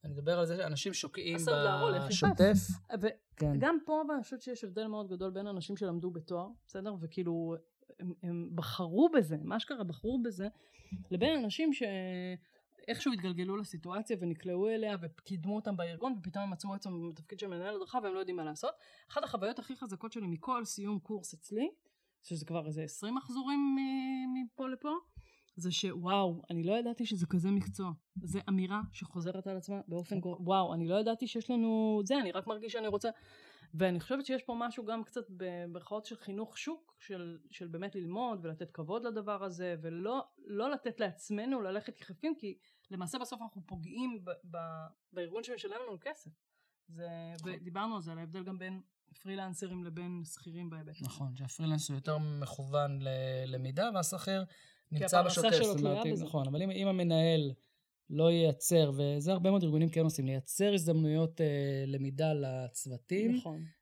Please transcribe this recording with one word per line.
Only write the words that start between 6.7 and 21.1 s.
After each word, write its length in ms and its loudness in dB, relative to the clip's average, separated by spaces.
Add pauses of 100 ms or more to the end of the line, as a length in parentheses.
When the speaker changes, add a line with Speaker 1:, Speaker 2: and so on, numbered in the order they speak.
Speaker 2:
וכאילו, 560 -2 (440)
הם, 140 -4 (100)
הם 320 -2
בחרו 540 4
בזה, 340 4
מה 160 -2
שקרה, 240 -6
בחרו 380 -2
בזה, 260 -4 (640)
לבין 320 4
אנשים 300 2
ש-, 100 0 (1040)
איכשהו 260 0
התגלגלו 440 -2
לסיטואציה 640 -4
ונקלעו 500 0
אליה 320 0
וקידמו 540 -4
אותם 220 -2
בארגון, 420 -2
ופתאום 240 -4
הם 80 -2
מצאו 220 -6
עצמם 360 -6
בתפקיד 300 -14
של 80 -6
מנהל 280 -4
הדרכה 280 -2
והם 100 -2
לא 60 -2
יודעים 180 -2
מה 60 -4
לעשות. 280 -4 (400)
אחת 120 0
החוויות 360 -2
הכי 160 -10
חזקות 360 -8
שלי 160 -6
מכל 380 -2
סיום 340 -4
קורס 340 -8